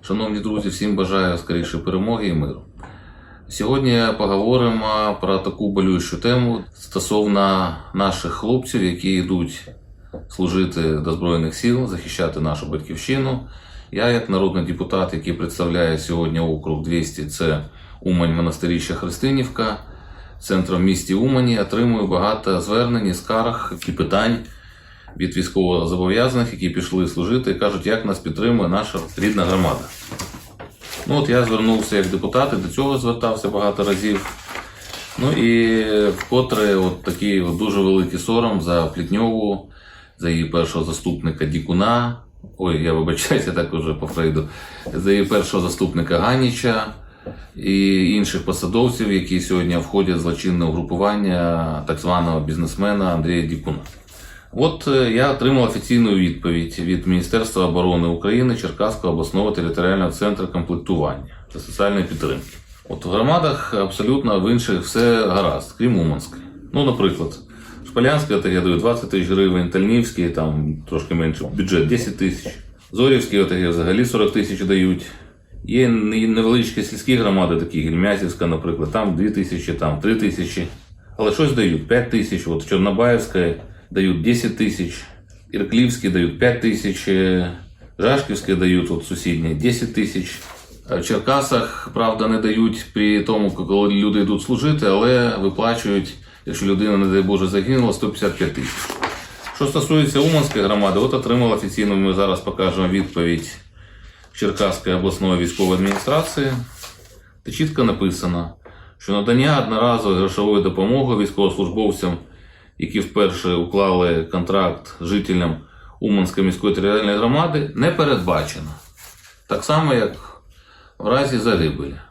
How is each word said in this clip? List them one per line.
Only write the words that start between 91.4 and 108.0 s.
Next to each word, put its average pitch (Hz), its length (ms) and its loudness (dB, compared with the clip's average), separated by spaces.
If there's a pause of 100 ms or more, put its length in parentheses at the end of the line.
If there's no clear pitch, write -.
правда, 110 340 0
не 110 100 2
дають 110 560 0
при 104 300 2
тому, 104 280 0
коли 98 420 2
люди 101 260 2
йдуть 98 220 2
служити, 143 440 0
але 113 520 4
виплачують, 101 760 0 (320)
якщо - 200 -6
людина, 98 320 2
не 98 80 4
дай 95 160 4
Боже, 95 260 2
загинула, 104 460 2
сто - 160 -2
п'ятдесят 95 280 -4
п'ять 78 160 -2
тисяч. - 420 -6 (600)
Що 147 120 -2
стосується 147 520 2
Уманської 147 460 4
громади, 101 340 4
от 127 140 2
отримала 120 420 2
офіційно, 101 400 0
ми 95 180 4
зараз 95 260 2
покажемо 92 480 0
відповідь 87 680 0 (760)
Черкаської 95 640 0
обласної 92 460 2
військової 92 340 2
адміністрації, 131 720 0 (1000)
де 120 60 -10
чітко 151 320 0
написано, 87 720 -2 (440)